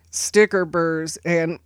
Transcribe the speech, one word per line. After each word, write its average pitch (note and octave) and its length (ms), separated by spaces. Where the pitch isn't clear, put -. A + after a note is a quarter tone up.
sticker G3+ 560
burrs, D#3+ 600
and E3 400